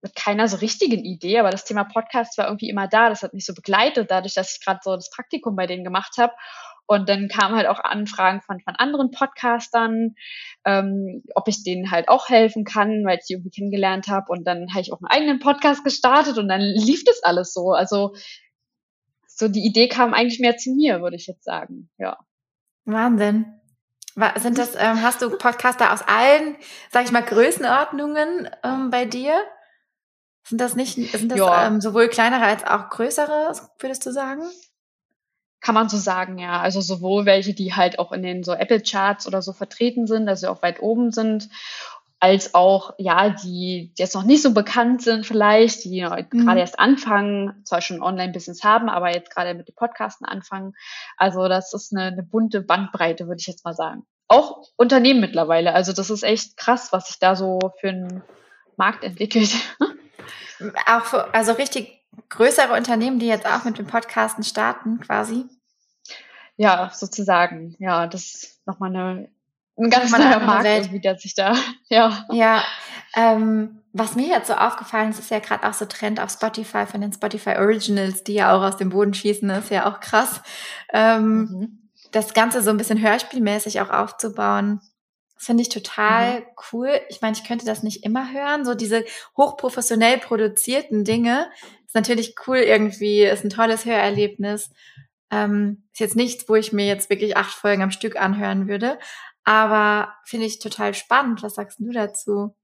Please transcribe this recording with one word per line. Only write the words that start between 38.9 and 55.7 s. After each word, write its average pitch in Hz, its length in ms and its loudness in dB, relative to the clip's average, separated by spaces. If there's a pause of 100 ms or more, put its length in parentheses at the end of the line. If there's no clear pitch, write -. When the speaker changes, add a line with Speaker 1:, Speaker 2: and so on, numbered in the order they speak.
Speaker 1:
oder 190 160 -4
so 190 100 -10
vertreten 233 540 -4
sind, 220 220 0
also 185 200 -2
auch 185 140 -6
weit 175 180 -2
oben 233 320 0
sind, 220 360 -2 (720)
als 196 340 4
auch, 190 440 4
ja, 185 300 2
die, 180 680 -6
die 180 60 -2
jetzt 185 120 -4
noch 190 100 -4
nicht 294 180 8
so 269 120 4
bekannt 240 480 2
sind 220 240 0
vielleicht, 220 580 4
die 180 180 -6
Speaker 2:
Mhm. 175 440 0
Speaker 1:
gerade 185 140 4
erst 175 200 -4
anfangen, 202 840 2
zwar 175 180 -2
schon 175 160 -8
ein - 40 -8
Online-Business 180 600 -6
haben, 226 240 4
aber 175 240 -2
jetzt 175 220 -6
gerade 175 200 -4
mit 175 140 -16
dem - 60 -20
Podcasten - 520 -8
anfangen. 190 460 -10 (440)
Also 185 320 0
das 185 260 -2
ist 208 200 -10
eine, 190 120 -2
eine 185 160 -8
bunte 214 400 -2
Bandbreite, 170 640 -2
würde 175 140 -8
ich - 60 -10
jetzt - 180 -16
mal 170 100 -10
sagen. 160 300 -8 (240)
Auch - 340 6 (140)
Unternehmen 247 440 6
mittlerweile. 170 540 2